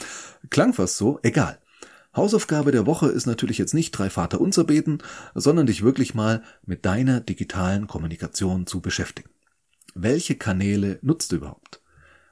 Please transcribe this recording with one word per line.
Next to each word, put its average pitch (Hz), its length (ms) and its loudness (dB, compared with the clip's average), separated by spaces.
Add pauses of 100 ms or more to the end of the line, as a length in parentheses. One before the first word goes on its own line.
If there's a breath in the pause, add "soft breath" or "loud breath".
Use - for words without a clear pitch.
(500 loud breath)
Klang 240 240 4
fast 90 220 0
so, 117 260 0
egal. 113 380 0 (560 loud breath)
Hausaufgabe 151 560 2
der 110 140 4
Woche 156 220 2
ist - 180 0
natürlich 117 320 -2
jetzt - 160 -2
nicht 160 160 0
drei 98 180 -2
Vaterunser - 560 0
beten, 156 340 2 (360 loud breath)
sondern 151 320 4
dich 101 160 0
wirklich 131 320 2
mal 110 280 0 (220 loud breath)
mit - 220 -4
deiner 123 340 2
digitalen 95 680 -2
Kommunikation 87 800 -4
zu 92 140 -6
beschäftigen. - 480 -6 (680)
Welche 127 400 0
Kanäle 98 680 0
nutzt 147 300 0
du 87 40 0
überhaupt? - 460 -10 (500 soft breath)